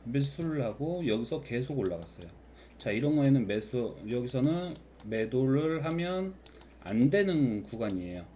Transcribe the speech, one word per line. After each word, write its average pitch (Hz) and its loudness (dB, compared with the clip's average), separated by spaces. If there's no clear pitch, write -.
매수를 143 -2
하고 151 -4
여기서 113 0
계속 127 -4
올라갔어요. 85 -4
자, - -6
이런 143 2
거에는 139 6
매수, 107 -2
여기서는 139 0
매도를 131 0
하면 180 -2
안 110 2
되는 151 4
구간이에요. 90 -4